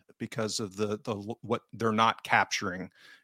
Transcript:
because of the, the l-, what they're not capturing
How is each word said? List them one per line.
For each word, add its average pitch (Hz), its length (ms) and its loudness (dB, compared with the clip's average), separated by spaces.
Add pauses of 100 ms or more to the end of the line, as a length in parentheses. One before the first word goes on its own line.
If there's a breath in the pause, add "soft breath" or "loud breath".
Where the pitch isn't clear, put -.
(180)
because 110 400 -6
of 95 180 -8
the, 104 280 -2
the 123 80 -4
l-, 101 300 -6
what 110 200 -4 (120)
they're 113 180 0
not 113 320 4
capturing 98 680 0 (320 soft breath)